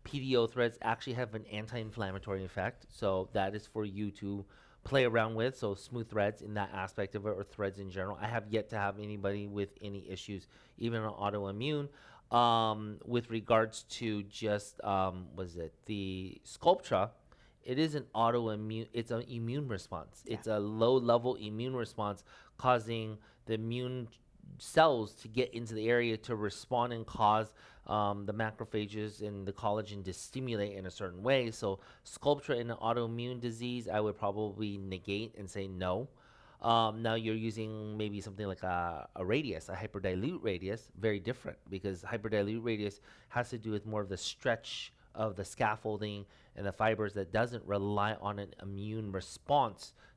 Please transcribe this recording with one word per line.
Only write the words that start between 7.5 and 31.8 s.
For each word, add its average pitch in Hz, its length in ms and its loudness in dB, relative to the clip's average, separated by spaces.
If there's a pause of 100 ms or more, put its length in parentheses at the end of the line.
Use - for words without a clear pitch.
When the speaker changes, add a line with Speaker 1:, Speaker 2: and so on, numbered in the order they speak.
Speaker 1:
in 98 100 -8
general. 95 320 -4
I 107 60 -2
have 110 220 -2
yet 107 200 0
to 113 80 -4
have 101 220 -2
anybody 101 480 -2
with 101 220 -2 (120)
any 101 280 -10
issues, 92 380 -8 (300)
even 117 240 -2
on 107 120 -2
autoimmune. 107 760 -2 (400)
Um, 113 760 4
with 120 240 0
regards 113 540 4
to 107 400 -4
just, 104 600 -4
um, 95 500 0
was 90 220 -8
it 80 180 -8 (120)
the 95 600 -6
Sculptra, - 680 4 (560)
it 127 100 0
is 151 180 2
an 127 100 -4 (100)
autoimmune, 113 760 2
it's 117 180 -2
an 117 120 -2
immune 123 440 -4
response. 92 580 -8
Speaker 2:
Yeah. 110 100 -4
Speaker 1:
It's - 120 -6
a 107 100 2
low-level 120 800 6
immune 113 400 -4
response 107 480 -2 (340)
causing 113 600 2 (280)
the 113 100 0
immune 123 520 -4 (500)
cells 131 580 4
to - 120 -16
get 120 260 0
into 113 200 -6
the 110 160 0
area 120 260 6
to 110 220 -4
respond 120 560 0
and 113 120 -6
cause, 107 460 4 (340)
um, 101 400 2
the 104 80 -2
macrophages 107 880 -4
and 101 240 -6
the 98 60 -4
collagen 104 540 -2
to 92 80 -4
stimulate 107 640 -4
in 95 80 -8
a 90 60 -6
certain 90 300 -6
way. 123 300 4
So 98 280 -2 (260)